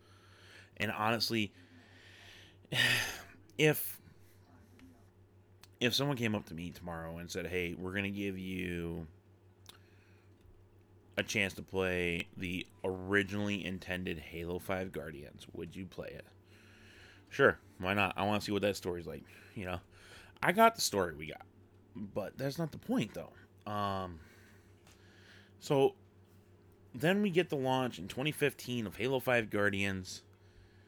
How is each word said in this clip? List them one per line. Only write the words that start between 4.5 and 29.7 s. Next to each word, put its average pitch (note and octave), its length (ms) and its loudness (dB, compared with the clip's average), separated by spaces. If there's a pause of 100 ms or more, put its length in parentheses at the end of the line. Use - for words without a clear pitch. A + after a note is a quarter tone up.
if A#2+ 140 2
someone C#3+ 240 2
came A2 180 0
up - 120 -2
to - 60 -12
me E2+ 180 -6
tomorrow E2 460 -8
and E2+ 120 -10
said, F2 180 -6
"Hey, F2 300 -2
we're F#2 160 -6
gonna G2 160 0
give G2+ 280 -4
you F2 680 -4 (2000)
a G#2 60 2
chance G2 300 0
to - 80 -10
play F2+ 640 0 (100)
the F2+ 280 -4 (180)
originally G2 800 0
intended F2+ 560 -4
Halo E2+ 400 -6
five F#2+ 320 -4
Guardians, D2 640 -12
would F2 220 -10
you F#2 100 -10
play - 240 -12
it?" - 160 -14 (1040)
Sure, C3 300 6 (180)
why F#2 160 0
not? G2+ 240 2
I F#2+ 80 2
wanna G#2 160 2
see G#2 100 -4
what G2+ 120 2
that G2 120 4
story's F2 320 -4
like, D2 160 -10 (320)
you G2 100 -6
know? F2+ 140 -4 (600)
I D#3+ 100 2
got A3+ 240 8
the - 60 -6
story F2+ 340 2
we D#2 120 -10
got, - 180 -12 (500)
but G2+ 420 -6
that's C#3 200 -4
not D#3+ 140 -2
the - 60 -12
point, D#3+ 360 0
though. E2 200 -10 (380)
Um, G2 480 -2 (1400)
so, C3+ 360 6 (1000)
then F3 260 4
we G#3 80 4
get E3 200 2
the D#3 60 -2
launch C3 440 0
in - 80 -8
twenty C#3+ 240 -2
fifteen B2 560 0
of F2 100 -8
Halo B2+ 220 2
five A#2+ 300 2
Guardians. G2 760 0 (640)